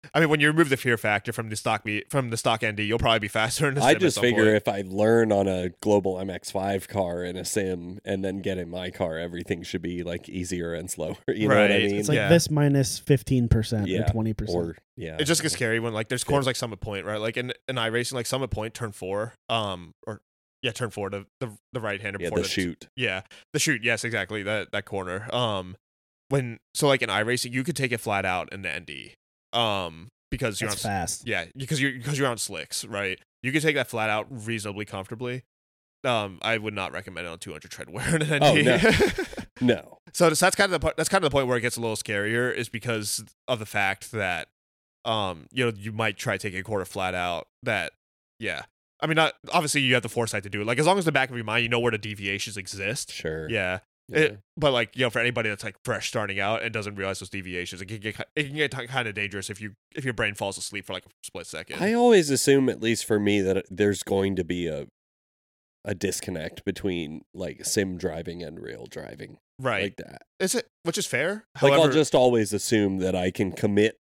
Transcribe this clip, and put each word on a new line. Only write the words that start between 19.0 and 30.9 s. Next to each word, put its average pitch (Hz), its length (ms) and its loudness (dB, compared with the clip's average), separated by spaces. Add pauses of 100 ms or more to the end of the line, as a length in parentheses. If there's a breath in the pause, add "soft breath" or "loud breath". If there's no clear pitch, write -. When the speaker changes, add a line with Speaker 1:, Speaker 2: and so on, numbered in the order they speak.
Speaker 1:
um, 95 440 -2 (140)
or, 107 140 -10 (400)
yeah, 117 120 -4
turn 117 180 -6
four, 98 180 -6
the, 101 160 -8 (160)
the, 110 160 -8 (160)
the 123 80 -6
right-hander 101 400 -6
Speaker 2:
Yeah, 85 80 -2
Speaker 1:
before 90 120 -4
Speaker 2:
the - 20 -4
Speaker 1:
the 95 80 -4
Speaker 2:
chute. 90 460 -4
Speaker 1:
Yeah, 98 260 -2 (320 loud breath)
the 151 40 -2
chute, 131 240 0
yes, 117 220 0
exactly, 107 380 -4
that, 101 300 -4
that 101 120 -4
corner. 95 500 -6
Um, 101 420 -2 (520)
when, 123 300 -2 (160)
so, 147 140 2
like, 135 140 4
in 113 60 0
iRacing, 117 440 0
you 127 100 -2
could 160 140 -4
take 127 160 -2
it 113 60 -2
flat 98 260 -2
out 90 280 -2
in 95 100 -12
the 82 120 -6
N 87 80 -8
D, 69 320 -16 (380)
um, 95 560 -2 (240)
because 120 280 -4
you're 110 100 -2
Speaker 3:
That's - 140 -4
Speaker 1:
on 107 60 -2